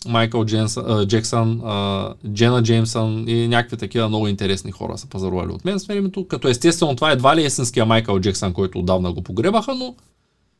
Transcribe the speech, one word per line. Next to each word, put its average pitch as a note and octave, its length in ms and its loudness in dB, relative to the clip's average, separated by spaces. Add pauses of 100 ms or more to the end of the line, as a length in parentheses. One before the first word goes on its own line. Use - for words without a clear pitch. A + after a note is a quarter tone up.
Майкъл A2+ 380 0
Дженс-, A2 400 0 (180)
а, G2 40 2
Джексън, A2+ 580 0
а, G2+ 500 -4 (140)
Джена A#2 340 4
Джеймсън A2+ 680 0
и A#2 200 0
някакви A#2+ 280 0
такива A2+ 320 -2
много G#2+ 200 0
интересни G2 440 -2
хора E2+ 260 -8
са - 100 -16
пазарували F#2 440 -4
от F2 120 -10
мен G3 140 -4
с F#3+ 80 -8
времето, G3 420 -4
като D3 200 -2
естествено D3+ 480 2
това D#3 140 2
едва C#3 260 6
ли E3 60 4
е D3+ 40 0
истинския B2 400 0
Майкъл A2+ 340 4
Джексън, F#2+ 320 -2
който F#2+ 260 -2
отдавна F2+ 340 0
го F2+ 100 -6
погребаха, G3 520 0
но B3+ 200 -8 (640)